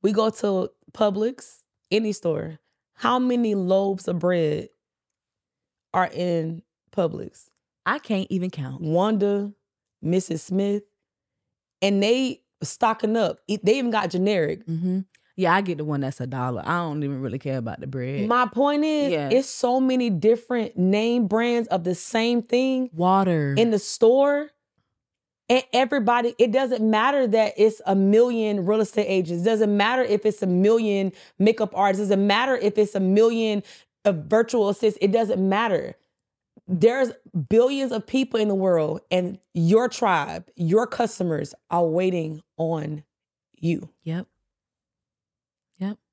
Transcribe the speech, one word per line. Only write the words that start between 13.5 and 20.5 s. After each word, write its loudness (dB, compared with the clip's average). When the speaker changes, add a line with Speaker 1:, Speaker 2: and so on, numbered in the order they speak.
Speaker 1:
they 4
even -2
got -2
generic. -2
Speaker 2:
Mm-hmm. -4
Yeah, 2
I 4
get -4
the -6
one -4
that's -6
a -6
dollar. -6
I -2
don't -6
even -6
really -6
care -6
about -8
the -12
bread. -6
Speaker 1:
My 2
point 0
is, 0
Speaker 2:
Yeah. -2
Speaker 1:
it's 2
so 0
many 0
different 0